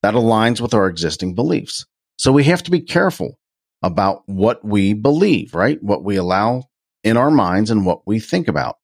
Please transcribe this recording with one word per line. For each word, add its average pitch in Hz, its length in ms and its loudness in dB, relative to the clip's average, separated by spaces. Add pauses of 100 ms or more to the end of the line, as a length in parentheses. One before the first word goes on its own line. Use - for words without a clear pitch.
that 104 100 2
aligns 113 480 2
with 117 120 -4
our 101 140 4
existing 85 480 -4
beliefs. 147 500 -4 (320)
So - 140 2
we 143 140 6
have 170 180 2
to 170 80 -4
be 175 100 2
careful - 560 -2 (440)
about 95 460 -2
what 98 360 -2
we 104 300 0
believe, 143 600 0
right? 110 300 0
What 101 200 -2
we 98 120 -2
allow 98 480 -2 (400)
in 113 140 2
our 135 140 4
minds 107 400 2
and 104 140 2
what 87 220 -4
we 110 120 -2
think 175 280 -4
about. 67 360 -4